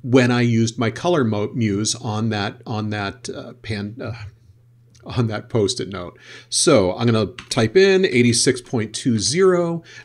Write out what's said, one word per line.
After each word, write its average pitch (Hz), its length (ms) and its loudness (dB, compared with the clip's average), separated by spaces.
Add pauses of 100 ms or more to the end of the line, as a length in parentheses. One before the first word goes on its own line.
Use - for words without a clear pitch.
when 123 280 4
I 120 80 2
used 117 400 0
my 113 100 0
Color 165 360 -2
Mo-, 104 280 -2
Muse 107 420 -2
on 110 340 -4
that, 104 360 -6
on 107 260 -6
that, 101 360 -8
uh, - 340 -14
pan-, 104 400 -8
uh, 117 120 -8 (920)
on 117 240 -4
that 107 220 -8
Post-it 101 400 -2
note. 90 280 -12 (300)
So 98 480 2
I'm 117 120 -2
gonna 110 260 0 (160)
type - 260 2
in 190 300 6
eighty-six 120 560 2
point 113 340 -6
two 117 240 0
zero, 170 640 2 (200)